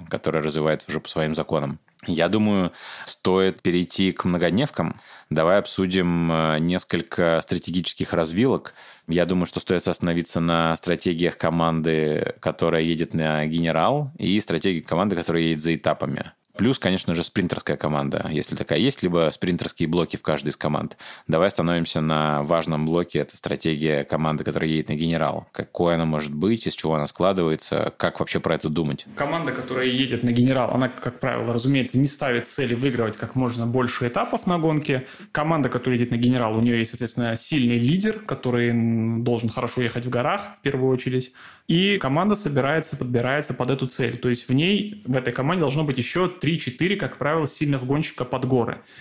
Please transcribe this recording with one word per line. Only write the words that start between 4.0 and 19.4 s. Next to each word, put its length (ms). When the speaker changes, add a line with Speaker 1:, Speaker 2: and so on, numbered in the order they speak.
Speaker 1:
к 120
многодневкам. 760
Давай 280
обсудим, 720
э, 260
несколько 840
стратегических 680
развилок. 640
Я 180
думаю, 220
что 140
стоит 260
остановиться 540
на 340
стратегиях 640
команды, 1000
которая 420
едет 320
на 320
генерал, 720
и 220
стратегии 400
команды, 340
которая 300
едет 180
за 140
этапами. 560
Плюс, 240
конечно 360
же, 100
спринтерская 540
команда, 520
если 240
такая 240
есть, 240
либо 300
спринтерские 560